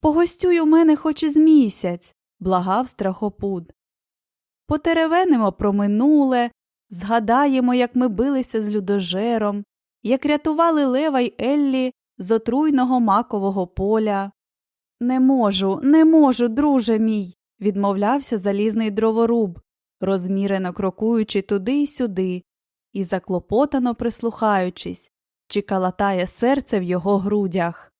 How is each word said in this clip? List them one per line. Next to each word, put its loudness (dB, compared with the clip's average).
«Погостюй 2
у 2
мене 6
хоч -4
із 0
місяць», 2
благав 0
Страхопут. -6
«Потеревенимо 0
про -2
минуле, 2
згадаємо, 0
як 0
ми 2
билися -2
з -4
людожером, -2
як -2
рятували 2
Лева 0
й -2
Еллі 0
з -8
отруйного 0
макового -2
поля». -2
«Не 0
можу, 2
не 6
можу, 4
друже 2
мій», -2
відмовлявся 0
залізний -2
дроворуб, 0
розмірено -2
крокуючи -2
туди -2
й 0
сюди -4
і -4
заклопотано -2
прислухаючись, -4
чи -4
калатає -2
серце -2
в -6
його -2
грудях. -4